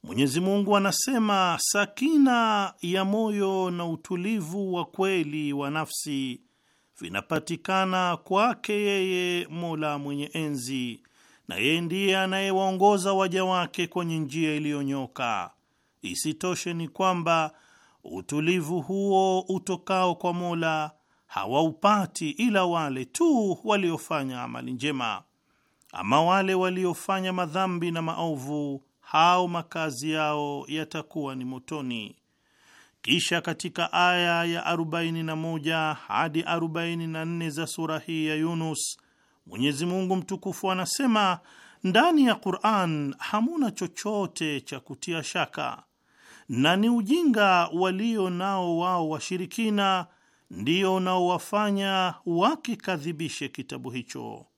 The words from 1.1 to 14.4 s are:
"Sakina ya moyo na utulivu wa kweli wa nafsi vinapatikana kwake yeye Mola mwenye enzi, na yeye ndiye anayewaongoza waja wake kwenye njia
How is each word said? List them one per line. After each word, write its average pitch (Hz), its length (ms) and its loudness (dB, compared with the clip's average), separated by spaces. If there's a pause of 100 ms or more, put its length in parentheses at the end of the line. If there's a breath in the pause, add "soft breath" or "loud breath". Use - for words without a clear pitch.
"Sakina 226 1200 2
ya 185 240 0
moyo 196 680 0
na 175 140 -4
utulivu 180 880 -4
wa 175 120 -2
kweli 156 680 0
wa 139 160 -2
nafsi 143 720 -4 (580)
vinapatikana 170 1160 -2
kwake - 560 0
yeye 185 760 0
Mola 156 500 -4
mwenye 143 360 -6
enzi, 131 680 -4 (440 soft breath)
na - 80 -8
yeye 143 260 2
ndiye 190 360 0
anayewaongoza 190 960 2
waja 190 320 2
wake 180 420 0
kwenye 165 320 -2
njia 156 360 0